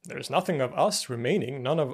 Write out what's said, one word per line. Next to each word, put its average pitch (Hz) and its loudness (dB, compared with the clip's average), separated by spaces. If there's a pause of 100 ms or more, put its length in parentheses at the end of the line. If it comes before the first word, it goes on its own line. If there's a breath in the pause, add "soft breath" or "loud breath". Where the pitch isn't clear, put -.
there's - -10
nothing 156 2
of 123 0
us - 2
remaining. 127 0
None 143 2
of 131 0